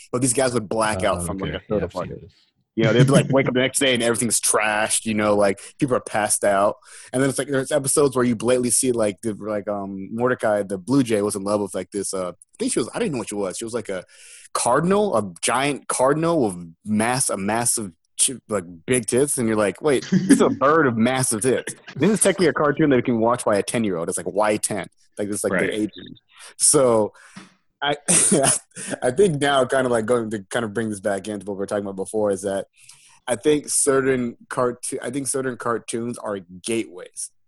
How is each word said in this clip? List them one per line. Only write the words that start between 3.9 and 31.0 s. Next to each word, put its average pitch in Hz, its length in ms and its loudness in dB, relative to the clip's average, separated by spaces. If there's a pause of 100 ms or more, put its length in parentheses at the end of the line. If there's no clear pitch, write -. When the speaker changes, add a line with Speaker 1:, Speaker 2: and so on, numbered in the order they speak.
Speaker 1:
and 120 100 0
everything's 117 360 0
trashed, 107 680 0
you 110 100 -2
know, 107 200 2
like, 101 240 2 (200)
people 127 180 2
are - 20 -4
passed 107 460 -2
out. 101 320 2 (340)
And 131 100 0
then 139 80 2
it's 127 100 -4
like, 131 100 -6
there's 131 240 -2
episodes 139 420 2
where 123 80 2
you 120 140 2
blatantly 123 320 2
see, 127 240 2
like, 107 280 -2
the, 110 120 -4
like, 101 340 -6
um, 98 480 -8
Mordecai, 113 480 0
the 98 140 -6
blue 123 260 2
jay, 113 180 0
was 101 140 0
in 98 80 -8
love 104 160 0
with, 101 160 -6
like, 95 160 -8
this, 98 220 -4
uh, 92 160 -4
I - 280 -18
think 262 140 -4
she - 80 -2
was, 120 140 -2
I 165 60 -6
don't 233 80 -2
even 156 60 -4
know 127 60 -4
what 101 100 -6
she 107 60 -8
was. 95 220 -4
She 117 80 -8
was, 110 80 -8
like, 113 160 -6
a 92 160 -8 (480)
cardinal, 180 640 2
a 92 240 -2
giant 131 480 -2
cardinal 156 560 2
with 87 280 -6 (120)
mass-, 113 460 0
a 104 60 -4
massive, 107 540 -2 (280)
ch-, - 120 2 (160)
like, 101 160 -2 (220)
big 123 220 0
tits. 139 300 2
And 117 100 0
you're 110 100 2
like, 101 240 0
"Wait, 139 300 2
this 185 260 4
is - 40 2
a 156 80 4
Speaker 3:
<laughs> 135 100 -2
Speaker 1:
bird 147 280 6
of 117 100 0
massive 123 440 0
tits." 123 320 0 (220)
This 151 160 2
is 208 100 0
technically 185 260 2
a 139 60 4
cartoon 147 380 2
that 131 60 6
you 120 60 2
can 120 160 0
watch 117 260 2
by 107 120 4
a 98 60 2
ten-year-old. 95 460 -2
It's, 92 80 -4
like, - 140 -10
Y 107 260 2
ten. 95 300 -6 (300)
Like, 107 100 -4
this 101 100 -6
is, - 60 -6
like, 98 100 -2
Speaker 3:
Right. 92 140 0
Speaker 1:
the 98 80 -4
age 104 220 -2
range. - 200 -18 (400)
So 117 560 4 (720)
I, 147 200 -2
<laughs> - 60 -2 (960)
I 127 80 0
think 160 280 4
now, 139 260 2
kinda, 131 240 2
like, 113 180 0
going 117 240 0
to 104 180 -6
kind 120 160 -2
of 104 80 -8
bring 113 160 -2
this 101 100 -8
back 98 280 -4